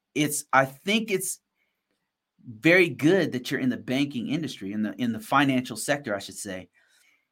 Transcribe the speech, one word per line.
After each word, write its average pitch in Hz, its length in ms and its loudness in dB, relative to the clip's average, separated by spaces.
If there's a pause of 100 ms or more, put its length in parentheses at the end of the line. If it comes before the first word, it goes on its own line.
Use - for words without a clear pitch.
(160)
it's, 147 360 0
I 135 140 6
think 208 460 -2
it's - 280 -4 (1080)
very 165 440 4
good 147 420 2
that 127 200 -8
you're 139 80 -2
in 127 100 0
the 113 80 -2
banking 123 500 -4
industry, 120 460 -6
in 107 80 -2
the, 104 180 -4
in 117 140 -2
the 110 60 -8
financial 127 580 0
sector, 139 380 -4
I 98 40 -4
should 95 160 -14
say. 92 320 -10 (640)